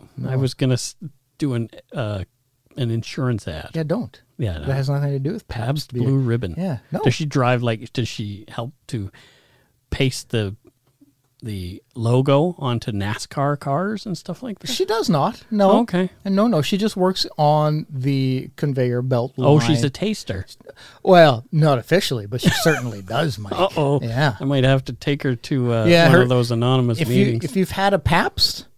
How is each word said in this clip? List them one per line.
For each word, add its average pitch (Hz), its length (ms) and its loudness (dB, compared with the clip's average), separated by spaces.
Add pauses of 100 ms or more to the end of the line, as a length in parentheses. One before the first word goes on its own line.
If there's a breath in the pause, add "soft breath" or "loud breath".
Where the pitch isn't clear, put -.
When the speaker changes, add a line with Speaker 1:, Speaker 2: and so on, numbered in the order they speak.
(180)
Speaker 1:
no, 127 100 -8
no. - 20 -4
Speaker 2:
I 131 80 -2
was 131 160 0
gonna 131 220 0
s-, - 200 -6 (420)
do 139 160 -2
an, 117 160 -4 (240)
uh, 104 300 -4 (540)
an 117 140 -2
insurance 113 560 -4
ad. 78 260 -10
Speaker 1:
Yeah, 160 100 -4
don't. 151 380 -6 (160)
Speaker 2:
Yeah, 107 220 -2
Speaker 1:
That 78 80 -8
Speaker 2:
no. 135 60 0
Speaker 1:
has 135 160 -2
nothing 143 220 -2
to 139 80 -2
do 143 120 -4
with - 160 -10
Pabst 113 200 -6
Speaker 2:
Pabst 143 260 -4
Speaker 1:
Beer. 123 100 -2
Speaker 2:
Blue 135 160 2
Ribbon. 117 380 -2
Speaker 1:
Yeah, 175 220 -4 (120)
no. 185 120 -4
Speaker 2:
Does - 100 4
she 160 120 -6
drive, 123 380 2
like, 113 300 -4
does 113 160 -2
she 104 400 -10
help 120 240 -10 (140)
to 98 240 -6 (800 soft breath)
paste - 400 -2
the, 104 240 -2 (880)
the 95 400 -10 (120)
logo 135 640 2
onto 120 340 -4
nascar 107 680 -4
cars 185 480 -6
and 185 120 -6
stuff - 260 -12
like 220 160 -10
that? - 100 -12
Speaker 1:
She 254 140 -2
does 392 260 -2
not. 160 420 0
No. 202 320 4
Speaker 2:
Okay. 185 260 -2 (160)
Speaker 1:
And 196 100 -2
no, 214 120 4
no. 175 140 2
She 190 160 0
just 208 200 -2
works 185 280 0 (120)
on 151 520 2
the 131 680 -2
conveyor 127 460 0
belt 123 340 -2
line. 131 120 0
Speaker 2:
Oh, 151 100 6
she's 151 260 2
a 139 40 0
taster. 180 560 -6 (560 loud breath)
Speaker 1:
Well, 156 520 6
not 147 260 4
officially, 127 460 -2
but 107 160 -6
she - 80 4
Speaker 2:
<laughs> - 140 0
Speaker 1:
certainly 123 380 0
does, 117 380 -2
Mike. 104 140 -8
Speaker 2:
Uh-oh. 143 480 0
Speaker 1:
Yeah. 123 380 0
Speaker 2:
I - 40 -10
might 135 220 2
have 135 200 4
to 127 80 -8
take 143 300 -4
her 131 120 0
to, 123 380 -2
uh, 113 120 2
Speaker 1:
Yeah, 170 220 6
Speaker 2:
one 165 100 6
Speaker 1:
her - 60 8
Speaker 2:
of 123 60 0
those 123 220 2
anonymous 120 480 2
Speaker 1:
if 156 80 -2
Speaker 2:
meetings. 120 360 2
Speaker 1:
you, 156 60 -4
if - 60 -6
you've 190 160 0
had 196 220 0
a 190 60 2
Pabst - 640 0 (120)